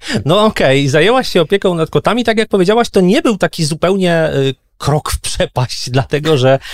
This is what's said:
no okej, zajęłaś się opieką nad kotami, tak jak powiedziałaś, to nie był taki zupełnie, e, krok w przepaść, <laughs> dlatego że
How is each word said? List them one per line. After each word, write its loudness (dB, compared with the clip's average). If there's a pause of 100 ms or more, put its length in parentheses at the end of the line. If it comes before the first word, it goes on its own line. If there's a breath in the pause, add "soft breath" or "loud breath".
(240 loud breath)
no 2
okej, 2
zajęłaś 2
się 2
opieką 0
nad -4
kotami, 0
tak 0
jak 0
powiedziałaś, 2
to 2
nie 2
był 0
taki -2
zupełnie, 0
e, 0 (460)
krok -2
w -4
przepaść, -6
<laughs> -
dlatego 0
że 4 (160 loud breath)